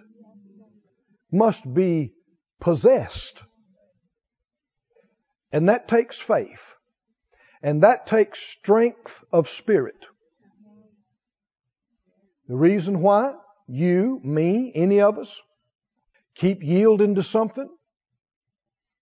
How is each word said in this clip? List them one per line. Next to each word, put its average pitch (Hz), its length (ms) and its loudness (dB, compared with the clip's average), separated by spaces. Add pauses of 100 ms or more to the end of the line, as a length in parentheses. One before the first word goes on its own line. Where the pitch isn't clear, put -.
(1300)
must 185 420 -2
be 165 400 -2 (460)
possessed. - 800 -2 (2000)
And 165 180 0
that 240 180 -2
takes 233 320 -2
faith. - 560 -6 (840)
And 151 220 0
that 240 240 4
takes 214 340 0
strength - 920 -2
of 165 160 0
spirit. - 580 -4 (2500)
The 123 80 -8
reason 175 440 0
why 208 360 2 (320)
you, 180 560 0
me, 175 520 -2
any 190 260 2
of 214 160 2
us, - 240 -16 (960)
keep 190 280 -4
yielding 202 520 2
to 196 80 -2
something, 220 460 -6 (1400)